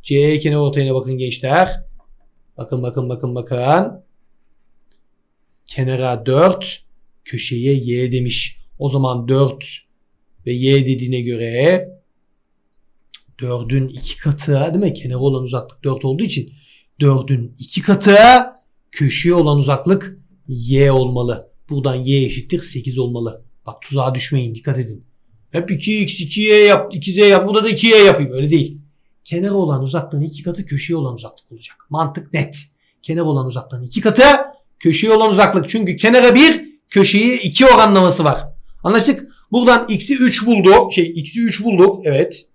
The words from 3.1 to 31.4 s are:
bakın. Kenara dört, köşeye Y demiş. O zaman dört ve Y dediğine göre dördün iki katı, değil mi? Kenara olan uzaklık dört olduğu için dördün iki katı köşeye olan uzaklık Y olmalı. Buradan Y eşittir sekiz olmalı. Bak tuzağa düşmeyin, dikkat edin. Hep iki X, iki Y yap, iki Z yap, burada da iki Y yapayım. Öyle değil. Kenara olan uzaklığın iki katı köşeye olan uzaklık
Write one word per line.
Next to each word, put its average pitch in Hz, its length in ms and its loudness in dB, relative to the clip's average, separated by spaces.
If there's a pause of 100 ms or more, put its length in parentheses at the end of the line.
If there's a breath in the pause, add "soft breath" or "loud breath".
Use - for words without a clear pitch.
bakın. 131 680 -2 (1600)
Kenara 127 600 -6
dört, 160 560 0 (440)
köşeye 123 480 -4
Y 123 380 -4
demiş. 123 460 -6 (220)
O 143 100 -4
zaman 127 380 -4
dört 135 380 -2 (800)
ve 123 60 -8
Y 135 340 0
dediğine 127 360 -4
göre 120 680 -2 (1500)
dördün 123 480 -4
iki - 300 -12
katı, 147 560 -2
değil 196 120 0
mi? 143 80 -2
Kenara 127 260 -8
olan 135 240 -2
uzaklık 123 400 -10
dört 135 220 -4
olduğu 139 180 -2
için - 300 -8 (460 soft breath)
dördün 135 600 0
iki - 220 -8
katı 202 360 4 (760)
köşeye 160 420 -2
olan 151 240 2
uzaklık 143 600 -2 (300)
Y 131 440 0
olmalı. 123 600 -2 (180)
Buradan 135 260 -4
Y 131 300 -2
eşittir 127 340 -6
sekiz 127 380 -10
olmalı. 120 480 -8 (200)
Bak - 160 -20
tuzağa 131 340 -4
düşmeyin, 123 400 -4
dikkat 127 220 -6
edin. 110 280 -10 (460)
Hep 175 200 -6
iki 208 300 -4
X, - 180 -6
iki 180 220 -6
Y 214 240 6
yap, 202 300 2
iki 180 180 -8
Z 175 40 -2
yap, 196 300 4
burada 208 160 0
da 226 60 -2
iki 214 180 0
Y 220 100 6
yapayım. 151 340 4
Öyle 139 180 -4
değil. 151 320 0 (420)
Kenara 190 300 -4
olan 151 300 -2
uzaklığın 143 380 -6
iki 151 220 -8
katı 175 220 -8
köşeye 143 300 -6
olan 135 180 -6
uzaklık - 380 -20